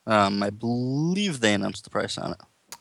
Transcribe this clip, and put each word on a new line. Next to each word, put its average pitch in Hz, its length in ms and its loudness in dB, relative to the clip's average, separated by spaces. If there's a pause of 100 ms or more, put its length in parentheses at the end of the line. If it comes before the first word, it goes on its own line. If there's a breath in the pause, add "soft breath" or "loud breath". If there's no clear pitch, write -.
Um, 101 360 4
I 101 80 -2
believe 135 880 -2
they 107 140 4
announced 98 300 -4
the - 60 -20
price 101 280 -4
on - 140 -6
it. - 80 -14 (400)